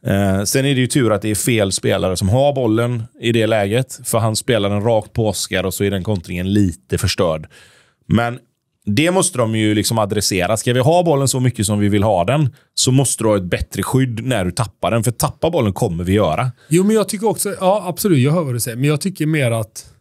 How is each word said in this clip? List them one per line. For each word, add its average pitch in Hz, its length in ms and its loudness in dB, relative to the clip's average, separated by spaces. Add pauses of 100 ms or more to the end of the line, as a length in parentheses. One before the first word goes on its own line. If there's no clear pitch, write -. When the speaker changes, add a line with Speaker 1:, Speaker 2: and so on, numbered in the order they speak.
Speaker 1:
Eh, 98 380 2
sen 135 200 0
är 139 100 2
det 127 60 2
ju 127 60 2
tur 120 260 2
att 98 100 0
det 107 80 -2
är 107 40 0
fel 104 380 0
spelare 92 440 0
som 95 120 0
har 135 260 4
bollen 120 480 0 (180)
i 117 120 0
det 113 140 2
läget, 107 580 0
för - 140 -2
han 110 180 0
spelar 104 340 0
den 101 120 -2
rakt 110 300 0
på 110 160 0
Oskar 95 360 -4
och 92 100 -4
så 101 100 -2
är 101 60 0
den 98 140 -4
kontringen 92 480 -4
lite 95 460 0
förstörd. 80 480 -2 (640)
Men 120 300 0 (480)
det 135 240 2
måste 185 280 0
de 113 180 0
ju 107 180 2
liksom 107 240 0
adressera. 101 580 0
Ska 123 160 -2
vi 123 80 2
ha 160 220 4
bollen 139 260 0
så 127 120 -2
mycket 120 260 0
som 104 120 0
vi 104 100 2
vill 101 140 2
ha 98 220 2
den, 139 300 0 (200)
så - 180 0
måste 127 320 2
du 113 40 4
ha 107 80 4
ett 98 140 0
bättre - 320 -4
skydd 117 420 0
när 120 200 0
du 90 60 -2
tappar - 400 -2
den. 113 140 0
För 127 60 0
tappa - 400 -2
bollen 127 220 0
kommer 87 320 -2
vi 90 80 0
göra. 101 400 2 (160)
Speaker 2:
Jo, 175 160 4
men 220 120 2
jag 202 120 0
tycker 185 200 -2
också... 180 320 -4
Ja, 190 260 2
absolut, 175 320 0
jag 131 140 4
hör 175 120 0
vad 131 100 -4
du 117 60 -4
säger. 113 160 -6
Men 135 120 0
jag 151 120 0
tycker 180 260 -4
mer 147 240 0
att 113 360 -6 (140)